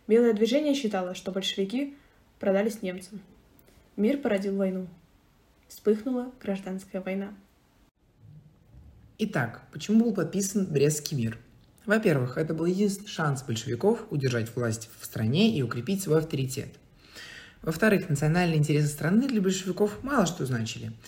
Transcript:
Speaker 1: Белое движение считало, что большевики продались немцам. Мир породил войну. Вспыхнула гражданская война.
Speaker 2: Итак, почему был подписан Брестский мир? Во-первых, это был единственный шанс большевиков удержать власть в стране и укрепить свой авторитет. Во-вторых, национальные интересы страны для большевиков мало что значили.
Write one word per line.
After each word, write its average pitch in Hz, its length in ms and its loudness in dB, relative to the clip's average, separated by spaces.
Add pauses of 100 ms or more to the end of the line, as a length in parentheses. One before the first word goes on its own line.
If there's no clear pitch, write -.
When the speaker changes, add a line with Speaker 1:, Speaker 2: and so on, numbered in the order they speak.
Speaker 1:
Белое 233 260 6
движение 254 400 2
считало, 196 420 -2
что - 160 -8
большевики 196 640 -4 (440)
продались 208 420 0
немцам. 190 400 -8 (760)
Мир 226 220 2
породил 196 360 -2
войну. 185 320 -2 (800)
Вспыхнула 247 640 -2 (100)
гражданская 190 600 -6
война. 196 320 -6 (1800)
Speaker 2:
Итак, 127 460 -4 (100)
почему 226 320 2
был 220 80 0
подписан 190 520 0
Брестский 151 520 2
мир? 113 200 -2 (480)
Во-первых, 175 520 2
это 160 160 -2
был 160 140 0
единственный 196 420 0
шанс 147 340 -2
большевиков 139 680 0
удержать 123 440 -2
власть 113 420 -2
в - 60 -18
стране 143 500 2
и 143 80 0
укрепить 123 400 -2
свой 156 180 2
авторитет. 139 500 -4 (920)
Во-вторых, 185 460 2
национальные 160 520 2
интересы 147 280 4
страны 190 400 2
для 220 140 2
большевиков 190 600 0
мало 262 240 2
что 160 200 -4
значили. 113 480 -6 (140)